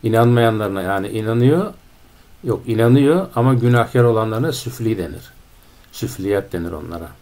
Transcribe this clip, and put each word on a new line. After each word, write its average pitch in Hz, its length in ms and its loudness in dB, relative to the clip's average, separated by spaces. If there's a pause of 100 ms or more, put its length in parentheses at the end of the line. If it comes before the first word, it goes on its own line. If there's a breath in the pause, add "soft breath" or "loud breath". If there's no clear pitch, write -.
İnanmayanlarına, 113 760 2
yani 98 260 -4
inanıyor, 120 640 0 (680 soft breath)
yok - 260 -4
inanıyor 135 640 4
ama 123 180 2
günahkar 120 500 2
olanlarına 113 480 0
süfli 113 460 -4
denir. 85 340 -10 (600 soft breath)
Süfliyat 101 640 -6
denir 85 180 -6
onlara. 80 380 -12 (120)